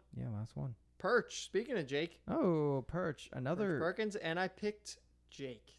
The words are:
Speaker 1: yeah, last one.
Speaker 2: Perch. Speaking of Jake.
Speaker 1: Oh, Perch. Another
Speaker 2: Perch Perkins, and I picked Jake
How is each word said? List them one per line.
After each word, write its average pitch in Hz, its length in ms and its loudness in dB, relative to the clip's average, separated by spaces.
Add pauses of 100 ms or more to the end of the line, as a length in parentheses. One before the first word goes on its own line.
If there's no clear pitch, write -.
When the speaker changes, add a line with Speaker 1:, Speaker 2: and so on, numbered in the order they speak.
(160)
Speaker 1:
yeah, 123 140 -4
last 107 260 -6
one. 139 200 -4 (220)
Speaker 2:
Perch. - 480 2
Speaking 233 320 0
of 160 100 0
Jake. 147 400 -2
Speaker 1:
Oh, 151 600 4
Perch. - 460 -4
Another 170 400 0
Speaker 2:
Perch 147 80 2
Perkins, 185 340 0
and 165 240 -2
I 185 80 2
picked - 520 -6 (300)
Jake 127 500 -12